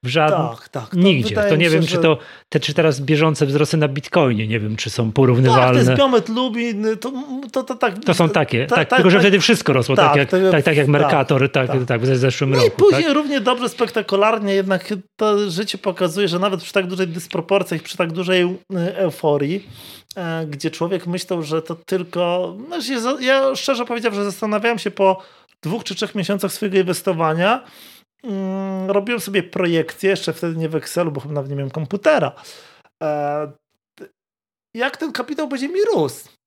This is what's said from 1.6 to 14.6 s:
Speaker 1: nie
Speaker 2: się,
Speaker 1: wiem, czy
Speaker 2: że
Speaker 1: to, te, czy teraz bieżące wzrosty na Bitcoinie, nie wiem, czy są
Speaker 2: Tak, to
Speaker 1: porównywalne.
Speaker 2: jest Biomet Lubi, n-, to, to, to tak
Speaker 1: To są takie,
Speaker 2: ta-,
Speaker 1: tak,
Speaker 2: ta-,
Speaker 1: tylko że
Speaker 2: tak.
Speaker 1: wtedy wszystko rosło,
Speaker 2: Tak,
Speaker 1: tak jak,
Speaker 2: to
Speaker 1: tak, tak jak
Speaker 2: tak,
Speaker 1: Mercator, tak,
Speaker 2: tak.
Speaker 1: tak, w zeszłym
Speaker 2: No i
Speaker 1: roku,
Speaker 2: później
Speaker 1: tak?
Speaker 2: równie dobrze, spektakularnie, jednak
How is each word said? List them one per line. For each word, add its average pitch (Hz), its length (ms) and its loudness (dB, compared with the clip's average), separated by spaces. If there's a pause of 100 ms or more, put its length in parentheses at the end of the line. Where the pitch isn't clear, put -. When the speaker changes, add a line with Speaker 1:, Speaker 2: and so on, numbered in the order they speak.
Speaker 1:
nie 175 60 4
Speaker 2:
się, 165 40 4
Speaker 1:
wiem, 160 120 4
czy 160 60 0
Speaker 2:
że 175 100 0
Speaker 1:
to, 160 200 4 (300)
te, 151 120 0
czy 143 140 -6
teraz 156 260 2
bieżące 151 460 2
wzrosty 147 300 0
na 151 120 2
Bitcoinie, 135 600 0
nie 110 120 0
wiem, 107 160 -4
czy 107 140 -8
są 120 140 -2
Speaker 2:
Tak, 110 80 -2
to - 40 -2
Speaker 1:
porównywalne. 127 640 6
Speaker 2:
jest 123 160 4
Biomet 254 340 2
Lubi, 233 400 -2
n-, 214 300 -2
to, 240 140 -8 (400)
to, 262 100 -2
to 240 120 -8
tak 214 300 -2
Speaker 1:
To 175 100 4
są 170 140 4
takie, 143 380 0
Speaker 2:
ta-, 240 100 0
Speaker 1:
tak, 156 120 2
Speaker 2:
ta-, 247 80 4
Speaker 1:
tylko 185 140 6
że 185 60 6
Speaker 2:
tak. 180 60 6
Speaker 1:
wtedy 196 180 6
wszystko 175 320 2
rosło, 131 240 2
Speaker 2:
Tak, 170 120 6
Speaker 1:
tak 147 80 4
jak, 143 140 2
Speaker 2:
to 190 200 4
Speaker 1:
tak, 156 140 4
tak 160 120 2
jak 147 100 4
Speaker 2:
tak, 143 60 4
Speaker 1:
Mercator, 139 580 2
tak, 131 180 0
Speaker 2:
tak. 131 160 -2
Speaker 1:
tak, 120 160 -2
w 131 160 2
zeszłym 131 340 0
Speaker 2:
No 135 60 2
i 127 80 4
Speaker 1:
roku, - 120 2
Speaker 2:
później 330 280 6
Speaker 1:
tak? 302 100 2
Speaker 2:
równie 285 260 0
dobrze, 247 280 0
spektakularnie, 208 840 0
jednak 190 400 -2 (220)